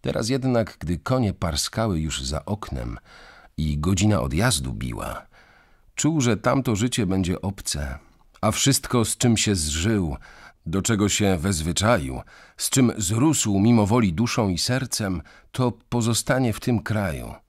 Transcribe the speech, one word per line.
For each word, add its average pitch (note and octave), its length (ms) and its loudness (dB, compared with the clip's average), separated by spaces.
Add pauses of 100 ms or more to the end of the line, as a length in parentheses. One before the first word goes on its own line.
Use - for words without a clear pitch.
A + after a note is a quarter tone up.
Teraz A#2+ 280 -2
jednak, B2+ 500 0
gdy F2 200 -4
konie B2 340 0
parskały F2+ 680 -2
już C#2+ 240 -4
za C#2+ 220 -6
oknem B1 520 -6 (600)
i D2+ 200 0
godzina F#2 440 2
odjazdu C2+ 520 -2
biła, A1 520 -8 (680)
czuł, D3+ 260 2
że A#2 160 2
tamto B2+ 380 0
życie A#2 300 0
będzie F2+ 360 0
obce, D2 580 -6 (420)
a G#2 100 2
wszystko, B2 540 2
z - 120 -4
czym A#2 200 4
się G#2 180 2
zżył, E2 600 0 (480)
do F2+ 160 0
czego G#2 280 2
się G2 280 2
wezwyczaił, D#2+ 840 0 (360)
z - 120 -4
czym B2 280 4
zrósł A2 600 2
mimowoli A2 540 4
duszą A2 360 0
i F2 80 0
sercem, A2 640 -4 (300)
to B2 200 0
pozostanie A#2 800 0
w - 60 -8
tym A#2 240 0
kraju D#2+ 500 -4 (160)